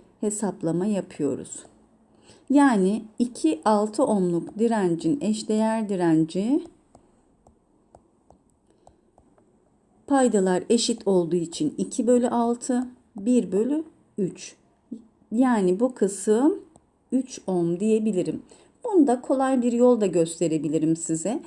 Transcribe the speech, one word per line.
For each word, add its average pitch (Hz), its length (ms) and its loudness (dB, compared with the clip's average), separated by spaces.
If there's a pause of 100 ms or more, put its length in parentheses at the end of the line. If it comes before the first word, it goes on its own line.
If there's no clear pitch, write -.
(200)
hesaplama 180 640 -2
yapıyoruz. 147 720 -4 (920)
Yani 226 540 4 (140)
iki 311 460 -2
altı 214 400 2
ohmluk 180 540 -2
direncin 180 640 0
eşdeğer 214 680 -2
direnci 180 760 0 (3500)
paydalar 208 640 2
eşit 233 380 0
olduğu 180 280 2
için 160 420 -4
iki 214 280 -4
bölü 247 220 4
altı, 240 580 -2 (300)
bir 202 360 0
bölü 262 320 0 (340)
üç. - 380 -6 (760)
Yani 214 480 2
bu 247 140 0
kısım 226 680 0 (520)
üç 262 340 -4
ohm 175 340 -2
diyebilirim. 220 640 0 (420)
Bunu 381 220 4
da 254 140 2
kolay 262 420 0
bir 240 100 0
yol 240 280 4
da 208 60 2
gösterebilirim 160 920 0
size. 165 500 -6